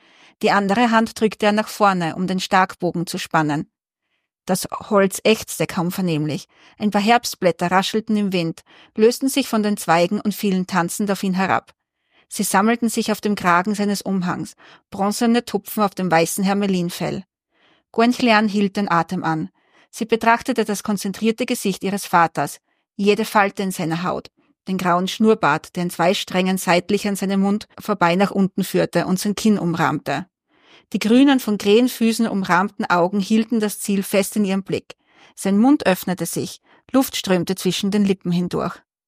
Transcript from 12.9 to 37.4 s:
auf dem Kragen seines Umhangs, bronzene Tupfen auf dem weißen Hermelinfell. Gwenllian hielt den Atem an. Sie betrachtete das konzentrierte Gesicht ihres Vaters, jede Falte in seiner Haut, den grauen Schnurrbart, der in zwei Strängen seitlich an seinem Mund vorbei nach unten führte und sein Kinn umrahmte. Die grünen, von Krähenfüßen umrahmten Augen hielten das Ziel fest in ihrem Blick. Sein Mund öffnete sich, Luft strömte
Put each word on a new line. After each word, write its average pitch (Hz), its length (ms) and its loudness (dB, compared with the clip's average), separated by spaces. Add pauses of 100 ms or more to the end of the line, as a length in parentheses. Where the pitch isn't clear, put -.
auf 208 80 -2
dem 208 160 -2
Kragen 185 380 0
seines 202 300 -2
Umhangs, 180 500 -4 (380)
bronzene 233 520 0
Tupfen - 380 -6
auf 196 140 0
dem 185 160 -2
weißen 165 320 2
Hermelinfell. 190 800 -2 (680)
Gwenllian 226 560 2
hielt 202 300 0
den 202 140 -2
Atem 170 320 -2
an. 160 260 -2 (400)
Sie - 160 -8
betrachtete 226 600 0
das 202 180 -6
konzentrierte 214 600 -2
Gesicht 220 380 -4
ihres 190 220 -4
Vaters, 165 540 0 (360)
jede 208 300 2
Falte 202 380 0
in 190 80 -2
seiner 170 320 -4
Haut, - 260 -6 (380)
den 185 100 -4
grauen 180 300 0
Schnurrbart, 185 680 0
der 180 80 -4
in 175 60 -4
zwei 180 240 0
Strängen 185 440 -2
seitlich 185 500 0
an 202 80 -2
seinem 196 260 0
Mund 202 260 0 (120)
vorbei 180 360 0
nach 196 160 2
unten 196 320 0
führte 175 420 0
und 185 140 -2
sein 208 160 -2
Kinn 214 220 2
umrahmte. 160 680 -2 (680)
Die 196 60 -2
grünen, 262 400 6
von 208 180 -4
Krähenfüßen 226 680 2
umrahmten 190 580 0
Augen 180 340 2
hielten 220 400 0
das 208 200 -4
Ziel 196 240 -2
fest - 320 0
in 208 100 2
ihrem 190 180 -2
Blick. - 320 -8 (400)
Sein 196 220 0
Mund 269 280 4
öffnete 180 400 0
sich, - 340 -8 (320)
Luft 269 240 0
strömte 185 400 0